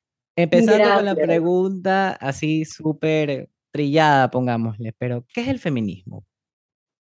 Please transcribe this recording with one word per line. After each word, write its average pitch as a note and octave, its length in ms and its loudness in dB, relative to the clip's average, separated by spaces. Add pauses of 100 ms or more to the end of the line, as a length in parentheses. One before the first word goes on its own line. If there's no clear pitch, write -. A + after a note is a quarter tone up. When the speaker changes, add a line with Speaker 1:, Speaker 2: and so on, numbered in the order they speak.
(360)
Speaker 1:
Empezando G3+ 580 4
con G3+ 120 2
la G3 80 0
Speaker 2:
Gracias. D#3+ 140 0
Speaker 1:
pregunta F#3 840 0
así D#3 540 -4
súper D#3 840 -4 (220)
trillada, C#3+ 580 4
pongámosle, A#2 680 -4
pero B2 360 -6
¿qué A#3+ 80 -6
es A#3+ 60 -6
el C4 120 -2
feminismo? G#2 680 -6 (840)